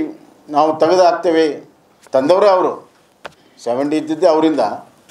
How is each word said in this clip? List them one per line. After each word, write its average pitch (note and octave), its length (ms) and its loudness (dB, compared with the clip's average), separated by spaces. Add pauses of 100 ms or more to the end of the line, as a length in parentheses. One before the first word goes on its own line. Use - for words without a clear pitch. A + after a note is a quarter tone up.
(500)
ನಾವು D#3 300 0
ತೆಗೆದು F3 240 2
ಹಾಕ್ತೇವೆ. E3 680 0 (400)
ತಂದವರೇ F3 380 2
ಅವರು. F3 420 -2 (720)
ಸೆವೆನ್ C3 260 -4
ಡಿ D#3 80 -2
ಇದ್ದಿದ್ದೇ D#3 300 -2
ಅವರಿಂದ. D#3+ 320 2 (520)